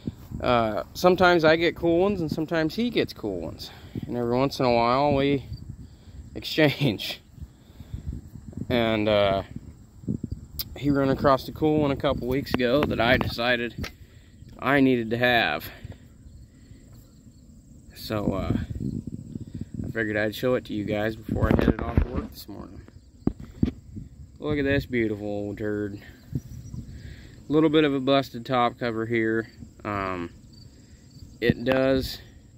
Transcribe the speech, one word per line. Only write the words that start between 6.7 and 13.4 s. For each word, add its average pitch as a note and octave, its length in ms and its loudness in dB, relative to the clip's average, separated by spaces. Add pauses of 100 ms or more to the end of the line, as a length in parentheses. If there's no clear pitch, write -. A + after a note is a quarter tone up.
And, A2+ 380 2
uh, G2+ 340 4 (1300)
he C#3+ 140 0
ran C#3 200 2
across C3+ 380 2
a B2+ 40 -8
cool D3+ 300 2
one C#3+ 80 2
a C3+ 60 0
couple B2+ 300 -2
weeks C3 280 -2
ago B2 280 2
that A2 180 0
I A#2+ 180 6
decided A#2+ 720 -2 (680)